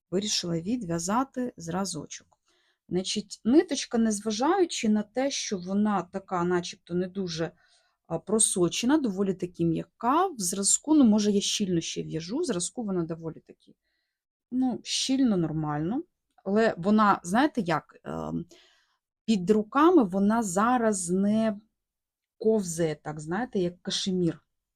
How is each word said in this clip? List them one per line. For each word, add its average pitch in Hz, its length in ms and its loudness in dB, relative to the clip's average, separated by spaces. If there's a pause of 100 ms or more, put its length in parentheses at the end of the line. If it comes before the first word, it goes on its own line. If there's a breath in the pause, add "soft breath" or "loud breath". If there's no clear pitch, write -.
(100)
вирішила 175 500 -2
відв'язати 214 960 -4
зразочок. 175 840 -8 (500)
Значить, 190 560 -6
ниточка, 262 540 2
незважаючи 226 920 0
на 214 140 2
те, 262 280 -4
що - 280 -6
вона 196 440 0
така 190 420 -4
начебто 175 500 -4
не 180 120 -2
дуже, 170 460 -6 (540 soft breath)
а, 165 120 -6
просочена, 220 800 2
доволі 196 360 0
таки 180 300 -4
м'яка, 233 640 0
в 311 120 -8
зразку, 196 560 0
ну, 285 100 8
може, 208 260 4
я 202 100 2
щільно 185 400 0
ще - 220 -8
в'яжу, 160 360 -8
в 359 60 -2
зразку 180 380 -4
вона 190 220 -2
доволі 160 360 -10
таки, - 340 -20 (760)
ну, 254 320 0
щільно, 262 540 0
нормально. 156 680 -2 (400)
Але 214 340 2
вона, 208 440 4
знаєте 240 380 0
як, 165 440 -4
ем, 160 420 -6 (800 soft breath)
під 196 260 0
руками 269 540 6
вона 202 380 2
зараз 208 680 0
не 208 500 0 (800)
ковзає 175 560 0
так, 151 260 -10
знаєте, 190 380 -4
як 175 240 -2
кашемір. 180 640 -2 (320)